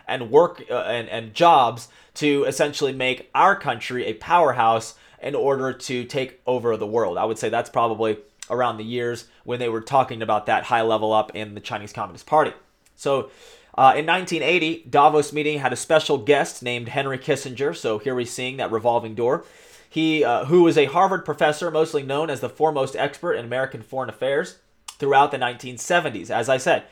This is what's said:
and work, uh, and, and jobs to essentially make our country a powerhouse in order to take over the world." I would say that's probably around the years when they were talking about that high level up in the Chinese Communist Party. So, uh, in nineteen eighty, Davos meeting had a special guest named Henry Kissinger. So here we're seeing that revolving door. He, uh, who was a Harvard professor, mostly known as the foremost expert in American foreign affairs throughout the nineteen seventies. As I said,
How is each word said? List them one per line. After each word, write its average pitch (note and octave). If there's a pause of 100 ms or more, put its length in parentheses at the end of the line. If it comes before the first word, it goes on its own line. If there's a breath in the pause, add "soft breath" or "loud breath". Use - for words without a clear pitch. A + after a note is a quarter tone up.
and B2
work, D#3+
uh, A#2+
and, A2+
and A2
jobs C3+ (260 soft breath)
to C#3+
essentially C#3+
make B2+
our F#3
country B2
a A2
powerhouse A#2+ (280 soft breath)
in C#3
order C3
to B2
take C3
over A#2
the G#2
world." G#2
I G2+
would A2
say A#2
that's A#2
probably A2 (320)
around A#2+
the A2
years A#2+ (180 soft breath)
when B2
they B2
were A2+
talking B2+
about G#2+
that G#2+
high A#2
level A2
up G#2+
in G#2+
the G2+
Chinese G#2
Communist F#2+
Party. - (440)
So, C#3 (440 loud breath)
uh, -
in D3+
nineteen F3
eighty, D#3+
Davos D3
meeting D3
had C3
a A#2
special D#3
guest C#3+
named A#2+
Henry C3+
Kissinger. C3+
So A2
here C3
we're B2
seeing C3
that G#2
revolving A2+
door. A#2+ (440 loud breath)
He, D#3
uh, A#2
who F3
was D#3
a C#3+
Harvard F3+
professor, D#3+
mostly D#3
known C#3+
as B2+
the B2
foremost C#3+
expert C#3+
in A#2
American B2+
foreign C3
affairs C#3 (420)
throughout C#3
the C3+
nineteen B2
seventies. C3
As A2+
I C3
said, D#3+